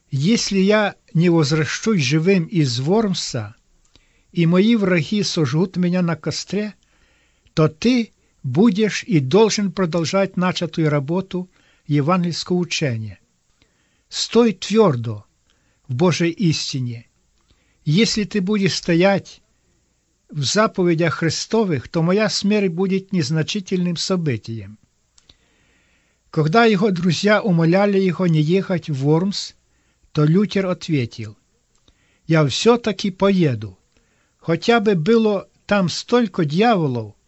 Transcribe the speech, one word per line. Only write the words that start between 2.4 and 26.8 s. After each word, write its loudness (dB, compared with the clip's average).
из 0
Вормса, -2
и 0
мои 4
враги 0
сожгут -2
меня 0
на -2
костре, -8
то 4
ты 0
будешь 2
и 2
должен 2
продолжать -2
начатую -2
работу -4
евангельского 0
учения. -4
Стой 2
твердо 0
в -6
Божьей 2
истине. -4
Если 0
ты -4
будешь -2
стоять 0
в -6
заповедях 0
Христовых, -2
то -2
моя 0
смерть 0
будет -2
незначительным -2
событием". -6
Когда 2
его 2